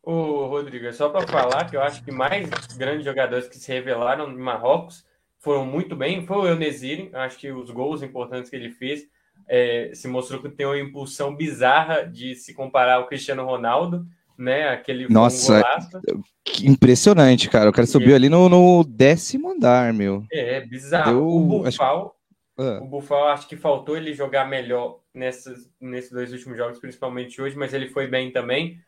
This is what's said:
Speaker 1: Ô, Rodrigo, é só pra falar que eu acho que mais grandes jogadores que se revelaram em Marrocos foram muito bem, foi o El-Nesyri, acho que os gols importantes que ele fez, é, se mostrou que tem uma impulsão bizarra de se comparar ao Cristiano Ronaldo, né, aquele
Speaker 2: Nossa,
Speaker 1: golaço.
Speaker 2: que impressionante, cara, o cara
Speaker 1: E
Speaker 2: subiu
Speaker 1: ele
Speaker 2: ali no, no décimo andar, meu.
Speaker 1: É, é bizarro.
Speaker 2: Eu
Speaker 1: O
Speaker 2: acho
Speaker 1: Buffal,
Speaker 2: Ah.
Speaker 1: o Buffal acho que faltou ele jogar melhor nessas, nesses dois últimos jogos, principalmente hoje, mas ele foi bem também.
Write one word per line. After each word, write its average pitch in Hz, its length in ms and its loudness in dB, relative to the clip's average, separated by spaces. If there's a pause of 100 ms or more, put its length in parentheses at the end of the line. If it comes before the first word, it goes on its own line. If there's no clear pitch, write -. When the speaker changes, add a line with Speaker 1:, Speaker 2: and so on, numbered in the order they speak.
Speaker 1:
Ô, 156 440 -4
Rodrigo, 131 400 -8
é 120 60 -8
só 147 160 -2
pra 175 180 -2
falar 135 420 0
que - 80 -10
eu 135 60 0
acho 143 220 -4
que 139 80 -14
mais 131 360 -2 (280)
grandes 143 280 -6
jogadores 127 440 -4
que - 80 -20
se - 160 -12
revelaram 127 580 -4
em 127 60 -16
Marrocos 127 680 -4 (340)
foram 143 260 -4
muito 147 320 -8
bem, 170 300 -6
foi 190 120 -4
o 196 80 0
El-Nesyri, 160 680 -4
acho 131 240 -8
que 139 120 -14
os 127 200 -14
gols 135 320 -6
importantes 123 480 -12
que 135 60 -16
ele 120 140 -14
fez, 139 360 -12 (400)
é, 120 480 0
se - 140 -14
mostrou 127 320 -8
que 139 80 -14
tem 143 180 -8
uma 143 120 -4
impulsão 139 560 -10
bizarra 147 680 0
de 117 320 -12
se - 200 -20
comparar 127 400 2
ao 123 120 0
Cristiano 135 380 -8
Ronaldo, 131 640 -2 (300)
né, 131 320 -2
aquele 127 400 -6
Speaker 2:
Nossa, 113 520 6
Speaker 1:
golaço. 151 400 -2 (420)
Speaker 2:
que - 240 -4
impressionante, 131 840 6
cara, 107 220 6
o - 20 -6
cara 120 120 4
Speaker 1:
E 117 60 0
Speaker 2:
subiu 120 180 6
Speaker 1:
ele 135 180 8
Speaker 2:
ali - 20 4
no, 180 200 8
no 180 360 8
décimo 156 680 2
andar, 123 400 4
meu. 101 400 -2
Speaker 1:
É, 127 240 -4
é 135 40 -6
bizarro. 139 520 -2
Speaker 2:
Eu 139 160 2
Speaker 1:
O 170 380 0
Speaker 2:
acho 123 120 -4
Speaker 1:
Buffal, 147 380 -2 (420)
Speaker 2:
Ah. 127 240 -4
Speaker 1:
o 135 40 -16
Buffal 143 420 -2
acho 143 200 -2
que 147 80 -18
faltou 143 400 -2
ele 160 160 -8
jogar 135 360 -2
melhor 123 520 -6 (120)
nessas, 127 580 -12 (100)
nesses 127 300 -12
dois 123 220 -10
últimos 123 240 -16
jogos, 120 240 -8
principalmente 123 600 -12
hoje, 139 160 -8
mas 135 160 -8
ele 131 160 -8
foi 135 180 -6
bem 127 260 -6
também. 127 560 -4